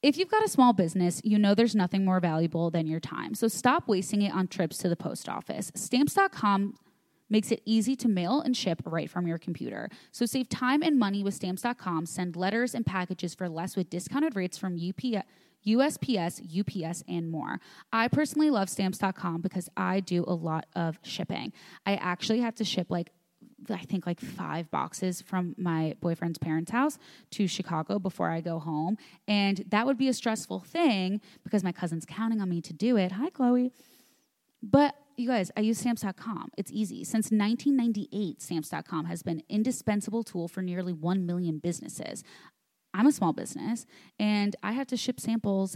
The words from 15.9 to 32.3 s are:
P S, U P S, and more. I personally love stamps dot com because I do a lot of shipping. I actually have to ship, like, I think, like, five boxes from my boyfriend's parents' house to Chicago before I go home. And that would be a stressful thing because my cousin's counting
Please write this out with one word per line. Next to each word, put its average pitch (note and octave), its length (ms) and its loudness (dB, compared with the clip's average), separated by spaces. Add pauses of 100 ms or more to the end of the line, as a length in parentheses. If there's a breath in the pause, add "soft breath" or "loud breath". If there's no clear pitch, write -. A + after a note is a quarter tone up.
P A#3+ 220 0
S, F3 260 -2
U F3 220 -2
P F3 180 -4
S, D#3+ 240 -6
and E3+ 240 -4
more. - 300 -4 (320 loud breath)
I A3+ 160 2
personally D4+ 400 2
love G3 200 2
stamps F#3+ 280 -2
dot F#3+ 180 0
com E3+ 240 -4
because F3 380 -4
I F#3+ 240 0
do F3 260 0
a F3+ 80 0
lot D#3+ 300 -4 (100)
of E3 280 -2
shipping. - 500 -6 (320 loud breath)
I G3 100 2
actually G3+ 460 -2
have A3+ 140 -2
to G#3+ 100 -2
ship, F3+ 240 -2
like, E3+ 220 -2 (580)
I F#3 100 -4
think, - 280 -4
like, F3 140 -4
five D#3+ 500 -8
boxes E3 500 -4
from F3+ 360 -4
my D#3+ 420 0
boyfriend's E3+ 380 -2
parents' D#3+ 340 -2
house C4+ 260 0 (340 loud breath)
to G#3 140 0
Chicago F3 540 -2
before F3+ 300 -2
I E3 100 -2
go E3 180 -4
home. D#3+ 400 -2 (300 loud breath)
And G3 400 2
that G#3+ 180 2
would C4+ 120 2
be C4 100 2
a B3+ 60 4
stressful A3 480 -4
thing G#3 580 2 (240 loud breath)
because G#3 180 2
my F3+ 120 0
cousin's E3 320 -4
counting A3+ 340 -2